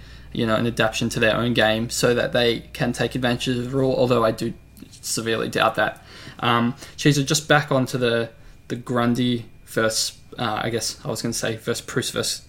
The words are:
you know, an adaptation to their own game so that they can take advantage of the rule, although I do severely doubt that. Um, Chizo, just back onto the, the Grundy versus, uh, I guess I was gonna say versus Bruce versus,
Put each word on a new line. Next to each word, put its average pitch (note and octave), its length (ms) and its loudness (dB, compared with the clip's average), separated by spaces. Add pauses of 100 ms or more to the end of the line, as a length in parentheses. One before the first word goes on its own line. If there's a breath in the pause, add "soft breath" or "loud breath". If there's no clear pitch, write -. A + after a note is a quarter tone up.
(320 loud breath)
you A#2+ 140 0
know, A2 80 2
an A2+ 120 2
adaptation A#2 440 0
to A#2+ 100 -4
their A2 160 4
own A#2+ 160 0
game A2 380 2
so A#2+ 240 2
that - 180 0
they A#2+ 280 2 (120)
can A#2+ 200 -2
take A#2+ 220 -2
advantage B2 340 -2
of B2 160 -2
the C3 120 -4
rule, C3 180 2
although B2 300 4
I A2 60 4
do A#2 240 -4 (360)
severely - 580 -4
doubt A2+ 260 2
that. - 280 -2 (360 loud breath)
Um, A#2+ 360 2 (220 loud breath)
Chizo, C#3+ 300 4
just D3+ 220 -2
back D3+ 240 4
onto C3 260 0
the, A#2 320 0 (380 soft breath)
the A#2+ 80 -6
Grundy A#2+ 720 0 (200)
versus, - 500 0 (220)
uh, A2 240 -2
I A#2+ 80 -2
guess - 340 -4
I - 40 -6
was A2+ 120 -4
gonna A#2 140 -2
say A#2 220 -2
versus - 280 -6
Bruce - 260 -2
versus, - 380 -4